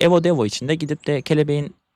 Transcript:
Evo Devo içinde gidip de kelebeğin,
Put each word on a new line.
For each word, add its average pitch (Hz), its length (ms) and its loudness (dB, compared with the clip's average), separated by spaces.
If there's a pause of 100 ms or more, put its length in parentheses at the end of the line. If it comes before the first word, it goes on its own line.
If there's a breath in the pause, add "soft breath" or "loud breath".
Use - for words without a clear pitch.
Evo 170 240 4
Devo 156 220 2
içinde 131 280 -4
gidip 151 320 -6
de 143 160 -2
kelebeğin, 147 520 -2 (220)